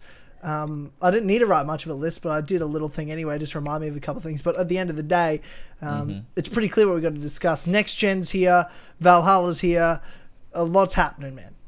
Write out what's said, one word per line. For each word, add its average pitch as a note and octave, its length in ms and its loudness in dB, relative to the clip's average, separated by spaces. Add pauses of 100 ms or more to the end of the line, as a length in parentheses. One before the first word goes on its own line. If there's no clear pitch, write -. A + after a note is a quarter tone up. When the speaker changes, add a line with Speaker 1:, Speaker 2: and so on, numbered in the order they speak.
(420)
Speaker 1:
Um, D3+ 500 -6 (100)
I F3+ 100 6
didn't G#3+ 160 2
need G3+ 120 4
to A#3+ 80 4
write D#3+ 180 2
much D#3 200 -6
of D#3+ 60 -8
a D3 40 -6
list, D#3 260 -6
but E3 100 -4
I D3+ 100 0
did E3+ 200 -2
a D#3+ 40 -2
little D3+ 240 -4
thing D3+ 220 -6
anyway, D#3 280 -4
just D3+ 160 -6
remind D3+ 260 -4
me D#3 60 -6
of D3 80 -6
a D3 40 -8
couple C#3 180 -6
of - 60 -10
things. D#3 180 -6
But E3+ 180 -2
at F3+ 80 0
the F3+ 100 -2
end F#3 120 -2
of D#3 60 -4
the D3+ 80 -6
day, D#3+ 380 2 (400)
um, D3 280 -4
Speaker 2:
Mm-hmm. G2 100 -8 (160)
Speaker 1:
it's D3+ 140 -4
pretty A3 200 0
clear G#3+ 180 4
what F#3 80 2
we've D#3+ 80 -2
got D#3+ 100 -2
to D3 80 -8
discuss. - 460 -2
Next G3+ 280 0
Gen's F#3+ 360 0
here, F3+ 340 4 (340)
Valhalla's F3 600 6
here. E3+ 400 2 (520)
A E3+ 100 0
lot's F3+ 320 2
happening, D3 400 0
man. - 200 -18 (120)